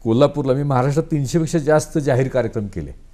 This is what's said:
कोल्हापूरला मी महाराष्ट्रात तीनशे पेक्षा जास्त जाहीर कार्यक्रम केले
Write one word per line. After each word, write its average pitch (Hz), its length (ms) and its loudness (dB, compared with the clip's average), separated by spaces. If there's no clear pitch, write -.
कोल्हापूरला 131 500 2
मी 139 100 -2
महाराष्ट्रात 143 480 0
तीनशे 147 280 -2
पेक्षा 160 200 0
जास्त 151 400 0
जाहीर 135 300 2
कार्यक्रम 113 380 0
केले 78 240 -8